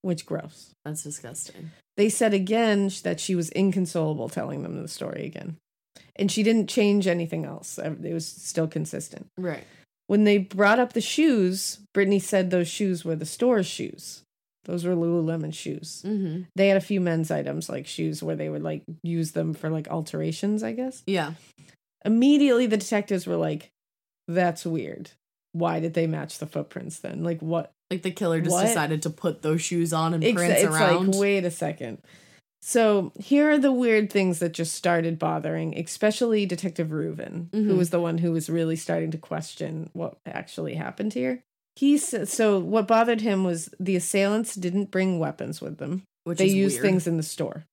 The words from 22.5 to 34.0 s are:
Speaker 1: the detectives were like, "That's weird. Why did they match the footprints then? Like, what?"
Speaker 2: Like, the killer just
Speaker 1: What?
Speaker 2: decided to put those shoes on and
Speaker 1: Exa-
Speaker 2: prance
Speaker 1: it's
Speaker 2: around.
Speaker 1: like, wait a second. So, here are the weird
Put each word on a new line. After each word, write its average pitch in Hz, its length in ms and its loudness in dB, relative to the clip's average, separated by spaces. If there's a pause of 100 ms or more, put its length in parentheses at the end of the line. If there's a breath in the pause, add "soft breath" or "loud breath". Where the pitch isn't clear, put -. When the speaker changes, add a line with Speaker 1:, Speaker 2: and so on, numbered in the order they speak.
Speaker 1:
the 214 100 2
detectives 202 500 -2
were 175 100 -2
like, 156 340 -2 (580)
"That's 170 380 0
weird. 139 440 -6 (420)
Why 165 280 0
did 165 140 -4
they 165 120 2
match 156 320 -6
the 156 80 -8
footprints - 520 -10
then? - 260 -8
Like, 170 160 -4
what?" 165 300 -4 (200)
Speaker 2:
Like, 185 120 -4
the 185 80 -2
killer 170 300 0
just 175 120 0
Speaker 1:
What? 185 140 2
Speaker 2:
decided 156 360 0
to 160 80 -4
put 156 320 -4
those 160 200 0
shoes 170 300 0
on 160 200 2
and 165 100 0
Speaker 1:
Exa- 226 120 4
Speaker 2:
prance 175 280 4
Speaker 1:
it's - 20 6
Speaker 2:
around. 170 480 4
Speaker 1:
like, 196 80 2
wait 202 240 2
a 175 80 0
second. 147 460 -6 (640 soft breath)
So, 214 540 2
here 285 360 4
are 294 60 6
the 277 120 6
weird 220 400 4